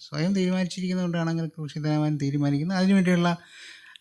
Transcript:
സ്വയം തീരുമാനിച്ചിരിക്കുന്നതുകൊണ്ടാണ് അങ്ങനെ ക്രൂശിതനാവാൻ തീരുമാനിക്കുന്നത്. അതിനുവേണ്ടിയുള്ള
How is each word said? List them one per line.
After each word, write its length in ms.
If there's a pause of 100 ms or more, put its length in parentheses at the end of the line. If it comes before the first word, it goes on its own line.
സ്വയം 320
തീരുമാനിച്ചിരിക്കുന്നതുകൊണ്ടാണ് 960
അങ്ങനെ 220
ക്രൂശിതനാവാൻ 580 (100)
തീരുമാനിക്കുന്നത്. 580
അതിനുവേണ്ടിയുള്ള 500 (680)